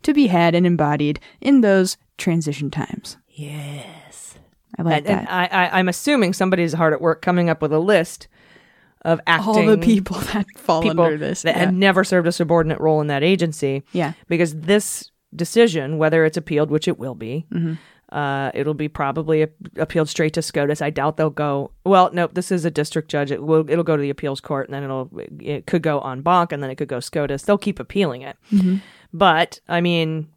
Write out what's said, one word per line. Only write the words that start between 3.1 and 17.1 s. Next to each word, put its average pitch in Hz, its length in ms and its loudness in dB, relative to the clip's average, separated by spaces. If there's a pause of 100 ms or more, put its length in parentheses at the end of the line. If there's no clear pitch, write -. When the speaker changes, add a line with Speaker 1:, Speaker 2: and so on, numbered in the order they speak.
Speaker 2:
Yes. 147 1040 -16 (420)
Speaker 1:
I 180 60 0
like 165 140 4
Speaker 2:
And, 151 100 -2
and 202 200 0
Speaker 1:
that. - 40 -6
Speaker 2:
I, 180 140 0 (200)
I, 185 140 0
I'm 185 100 2
assuming 208 440 0
somebody's 180 400 0
hard 160 200 2
at 143 80 -2
work 160 220 0
coming 175 260 2
up 165 140 -2
with 147 100 -2
a 156 60 2
list 180 480 0 (720)
of 165 240 0
acting 196 220 2 (220)
Speaker 1:
All 214 60 8
the - 40 -2
people 190 380 2
<laughs> - 160 -8
that 208 120 -2 (100)
fall 165 280 0
Speaker 2:
people 165 200 2
Speaker 1:
under 156 140 2
this. 151 240 -4
Speaker 2:
that 165 140 0
Speaker 1:
Yeah. 180 100 2
Speaker 2:
had 185 80 2
never 185 300 4
served 180 240 2
a 170 40 2
subordinate 165 480 0
role 156 220 2
in 147 60 -2
that 143 160 -2
agency. 160 680 0
Speaker 1:
Yeah. 160 220 -2 (140)
Speaker 2:
Because 170 340 0
this 202 480 0 (260)
decision, 165 600 2
whether 156 280 4
it's 156 120 0
appealed, 151 320 0
which 151 180 0
it - 120 -2
will 127 160 -8